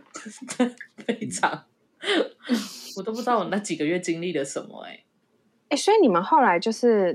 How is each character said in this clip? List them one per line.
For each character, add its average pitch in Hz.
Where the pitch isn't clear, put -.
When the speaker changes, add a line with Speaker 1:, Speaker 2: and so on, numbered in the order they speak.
Speaker 1:
<laughs> -
非 226
常。 -
我 190
都 220
不 226
知 220
道 247
我 180
那 175
几 196
个 151
月 175
经 165
历 175
了 139
什 -
么 -
欸。 -
Speaker 2:
诶， 285
所 392
以 453
你 269
们 175
后 302
来 180
就 226
是 208